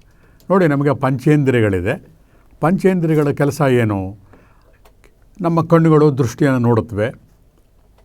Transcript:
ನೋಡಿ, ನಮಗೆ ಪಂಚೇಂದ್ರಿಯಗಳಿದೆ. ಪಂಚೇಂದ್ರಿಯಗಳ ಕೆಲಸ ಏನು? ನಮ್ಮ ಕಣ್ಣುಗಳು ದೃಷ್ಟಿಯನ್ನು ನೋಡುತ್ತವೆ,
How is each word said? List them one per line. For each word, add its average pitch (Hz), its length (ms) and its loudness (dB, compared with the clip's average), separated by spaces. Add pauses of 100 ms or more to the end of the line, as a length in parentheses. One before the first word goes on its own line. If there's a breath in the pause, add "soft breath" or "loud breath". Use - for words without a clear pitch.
(500 soft breath)
ನೋಡಿ, 185 160 2
ನಮಗೆ 143 280 0
ಪಂಚೇಂದ್ರಿಯಗಳಿದೆ. 123 1120 0 (520 soft breath)
ಪಂಚೇಂದ್ರಿಯಗಳ 160 720 0
ಕೆಲಸ 139 300 -2
ಏನು? 107 560 0 (1200 soft breath)
ನಮ್ಮ 165 240 0
ಕಣ್ಣುಗಳು 156 540 2
ದೃಷ್ಟಿಯನ್ನು 131 400 -2
ನೋಡುತ್ತವೆ, 117 680 -2 (760)